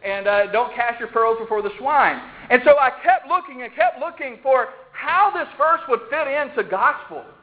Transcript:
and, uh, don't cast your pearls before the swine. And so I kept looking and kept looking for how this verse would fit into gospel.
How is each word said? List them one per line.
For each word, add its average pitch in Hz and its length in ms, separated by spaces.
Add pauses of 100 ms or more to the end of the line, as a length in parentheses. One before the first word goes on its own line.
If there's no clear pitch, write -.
and, 196 220
uh, 202 260
don't 233 220
cast 240 260
your 226 80
pearls 226 320
before 220 220
the 196 160
swine. 240 420 (300)
And 254 160
so 285 120
I 262 120 (120)
kept 349 240
looking 269 360
and 226 120
kept 320 260
looking 285 420
for 262 260 (240)
how 359 400
this 330 240
verse 320 320
would 233 120 (100)
fit 294 180
into 269 400
gospel. 190 560 (180)